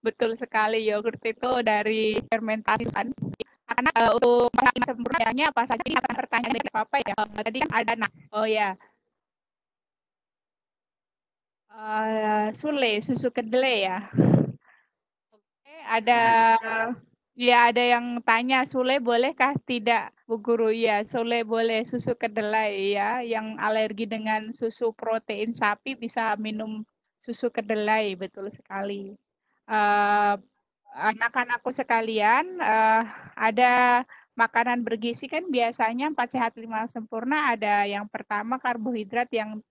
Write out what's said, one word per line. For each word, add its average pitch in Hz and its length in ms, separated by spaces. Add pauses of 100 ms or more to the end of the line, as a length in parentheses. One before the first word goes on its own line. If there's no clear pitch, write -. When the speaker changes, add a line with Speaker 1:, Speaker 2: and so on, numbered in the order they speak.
Speaker 1:
Betul 226 320
sekali, 220 480
yogurt 214 400
itu 233 260 (140)
dari 214 640
fermentasi, 220 640
kan? 208 160 (560)
Karena, 247 320
eh, 226 160
untuk 240 400
masakan 247 320
sempurna, 247 400
biasanya 269 240
apa 240 160
saja? - 160
Ini - 160
apa - 160
pertanyaan 233 420
dari - 160
Bapak, 220 320
ya? - 140
Eh, 214 320
tadi 226 160
kan - 80
ada, 226 240
nah, 226 160 (240)
oh, 214 80
ya. 214 320 (3000)
Eh, 214 800
Sule, 247 480
susu 240 320
kedelai, 233 560
ya? 185 100 (1300)
Oke, - 420 (140)
ada, 233 340 (320)
Speaker 2:
Ya. 226 240 (560)
Speaker 1:
ya, 247 260 (120)
ada 240 120
yang 240 380
tanya, 254 460
"Sule, 262 320
bolehkah?" 254 640
Tidak, 233 480 (160)
Bu 226 100
Guru. 226 320
Ya, 220 340
Sule 233 380
boleh 226 460
susu 247 260
kedelai, 208 800
ya. 214 300
Yang 220 340
alergi 220 480
dengan 214 460
susu 226 400
protein 226 640
sapi 214 400
bisa 226 400
minum 214 480 (340)
susu 240 320
kedelai, 214 640
betul 190 380
sekali. 196 640 (480)
Eh, 208 720 (580)
anak-anakku 233 800
sekalian, 233 880
eh, 220 440 (300)
ada 247 680 (320)
makanan 233 480
bergizi, 233 420
kan, 339 220
biasanya 240 640
empat 247 240
sehat 233 180
lima 226 320
sempurna. 240 720
Ada 208 320
yang 202 180
pertama, 220 540
karbohidrat 240 720
yang 214 400